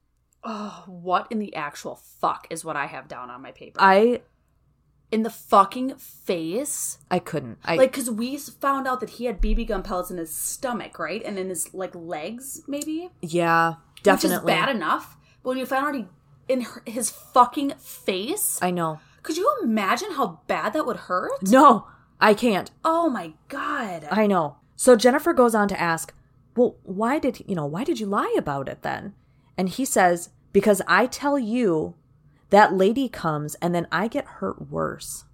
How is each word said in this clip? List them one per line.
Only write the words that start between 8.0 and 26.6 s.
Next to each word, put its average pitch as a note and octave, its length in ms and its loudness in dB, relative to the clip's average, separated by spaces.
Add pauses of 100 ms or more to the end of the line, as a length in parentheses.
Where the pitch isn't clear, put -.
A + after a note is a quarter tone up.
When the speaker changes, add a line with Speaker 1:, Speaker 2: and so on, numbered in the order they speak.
Speaker 1:
we A#3+ 260 -6
s-, C#4 140 -12
found C4+ 380 -2
out B3+ 120 -2
that A3 120 -10
he A#3+ 140 -10
had G#3 140 -6
B A3 140 2
B A3+ 100 0
gun G#3 200 -6
pellets F3+ 260 -6
in F3+ 80 -8
his E3 180 -10
stomach, - 640 -8
right? G3+ 260 -8
And G3+ 140 -8
in F#3 120 -6
his, F3 240 -8
like, F#3 200 -8
legs, F3+ 760 -12
maybe? D#4 440 -8 (100)
Speaker 2:
Yeah, E3 540 0
Speaker 1:
Which - 20 -20 (200)
is - 60 -20
Speaker 2:
definitely. F#3 500 2
Speaker 1:
bad F#3 160 0
enough. A3 460 -4 (280)
But B3+ 80 -6
when C4 80 -2
you B3+ 80 -6
found C4+ 200 -2
out C#4 80 -4
he, G#3 120 -8 (420)
in B3+ 120 2
her, - 260 -12
his A3+ 240 -6
fucking C4+ 640 2
face? A3+ 800 -6
Speaker 2:
I F3+ 120 0
know. E3 280 -4 (220)
Speaker 1:
Could D#4+ 160 -6
you C5+ 240 2
imagine A3 520 -2
how A3+ 340 -4
bad F#3+ 260 -2
that D#4 140 -2
would F#3 100 -4
hurt? A3+ 460 -6
Speaker 2:
No, B3 420 8 (340)
I G#3+ 140 6
can't. G#3 380 0 (120)
Speaker 1:
Oh E4 240 2
my F3 260 -6 (160)
God. B3+ 600 -8
Speaker 2:
I G#3 160 4
know. F3 320 2 (180)
So B3+ 200 8
Jennifer C4 360 4
goes A#3+ 220 4
on G#3 140 2
to G3 120 -4
ask, E3 320 0 (440)
"Well, A#3+ 260 2